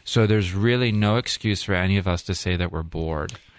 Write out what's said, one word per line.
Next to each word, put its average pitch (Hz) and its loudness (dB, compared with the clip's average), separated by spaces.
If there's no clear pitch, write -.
So 110 2
there's 104 2
really 120 2
no 107 2
excuse 110 -2
for 101 -2
any 92 2
of 95 0
us 87 0
to 95 -2
say 90 -2
that 87 -2
we're 80 -4
bored 80 -4